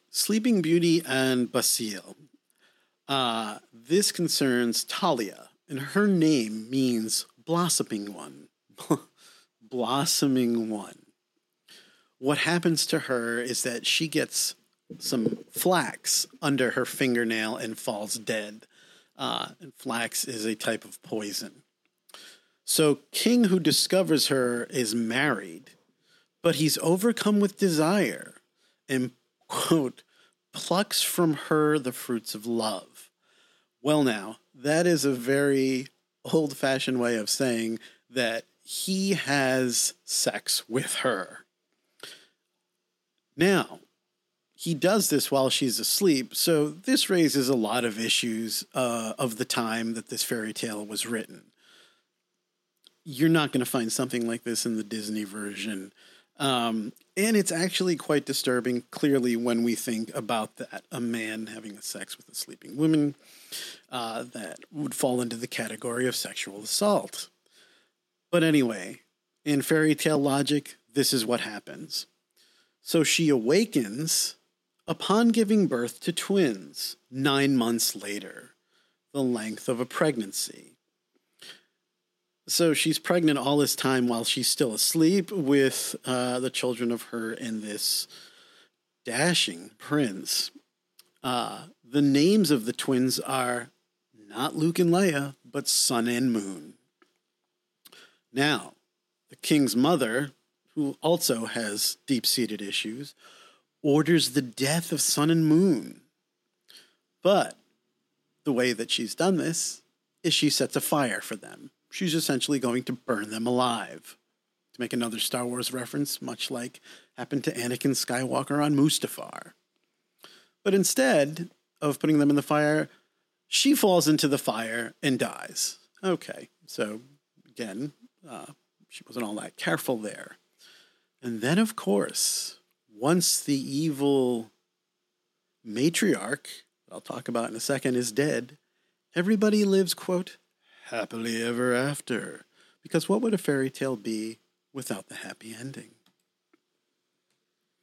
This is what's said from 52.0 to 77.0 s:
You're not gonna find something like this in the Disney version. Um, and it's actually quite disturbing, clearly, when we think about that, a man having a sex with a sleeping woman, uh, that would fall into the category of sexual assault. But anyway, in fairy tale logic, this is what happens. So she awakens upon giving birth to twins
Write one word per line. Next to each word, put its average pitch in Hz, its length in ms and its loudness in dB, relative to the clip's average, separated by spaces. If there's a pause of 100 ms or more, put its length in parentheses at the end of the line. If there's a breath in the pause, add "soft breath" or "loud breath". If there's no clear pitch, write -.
You're 151 260 0
not 156 220 2
gonna 127 140 0
find 117 260 -2
something 123 360 -2
like 117 160 -6
this 117 220 -4
in 117 100 -2
the 107 80 -2
Disney 107 400 -6
version. 98 720 -10 (460 soft breath)
Um, 117 520 -2 (240)
and 214 220 2
it's 190 140 2
actually 180 440 0
quite 143 300 0
disturbing, 123 680 -2
clearly, 127 440 2
when 117 280 0
we 117 120 2
think 113 380 -4
about 113 440 -4
that, - 340 -14
a 139 80 -8
man 110 480 -6
having 110 300 -14
a 104 40 -20
sex - 360 -10
with - 100 -20
a - 80 -20
sleeping - 400 -12
woman, 147 400 2 (760 loud breath)
uh, 117 320 -6
that 117 360 -14 (120)
would 147 220 -8
fall 123 280 0
into 120 140 -6
the 120 120 -8
category 117 600 -4
of 120 80 -2
sexual 98 480 -10
assault. 175 640 -2 (1000 soft breath)
But 170 140 4
anyway, 123 580 2 (440)
in 143 160 2
fairy 156 340 2
tale 151 240 2
logic, 139 560 0 (160)
this 139 220 2
is 117 120 0
what 117 160 0
happens. - 640 -10 (720 soft breath)
So 165 220 2
she 160 260 4
awakens 139 1080 2 (500)
upon 214 440 2
giving 214 380 4
birth 120 340 -4
to 170 120 -2
twins 117 840 0 (120)